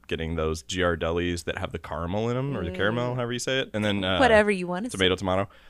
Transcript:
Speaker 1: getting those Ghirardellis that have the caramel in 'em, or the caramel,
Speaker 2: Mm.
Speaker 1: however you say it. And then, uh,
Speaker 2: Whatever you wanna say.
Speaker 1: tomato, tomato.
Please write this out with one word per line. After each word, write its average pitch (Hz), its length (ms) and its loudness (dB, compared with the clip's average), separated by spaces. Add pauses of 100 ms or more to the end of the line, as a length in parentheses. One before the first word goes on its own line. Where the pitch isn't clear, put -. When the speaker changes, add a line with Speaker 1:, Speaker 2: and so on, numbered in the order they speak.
Speaker 1:
getting 80 300 -4
those 80 260 -2
Ghirardellis 87 800 0
that - 140 -6
have - 140 -6
the 80 80 -8
caramel 90 500 -4
in 120 60 -2
'em, 135 200 -4
or 104 80 -4
the 185 60 -4
caramel, 123 440 0
Speaker 2:
Mm. - 20 -4
Speaker 1:
however 120 160 -2
you 120 80 -4
say 131 200 0
it. - 140 -6
And 104 100 0
then, 101 200 0
uh, 92 160 2
Speaker 2:
Whatever 214 320 6
you 180 160 -4
wanna 180 200 -4
say. - 100 -8
Speaker 1:
tomato, 92 180 6
tomato. 95 320 0 (220)